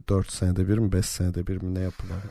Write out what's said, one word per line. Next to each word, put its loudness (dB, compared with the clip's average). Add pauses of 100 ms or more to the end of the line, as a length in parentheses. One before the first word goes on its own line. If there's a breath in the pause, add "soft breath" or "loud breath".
dört 2
senede 2
bir 4
mi, 2
beş 4
senede -2
bir -4
mi -2
ne -2
yapılan, -6 (120)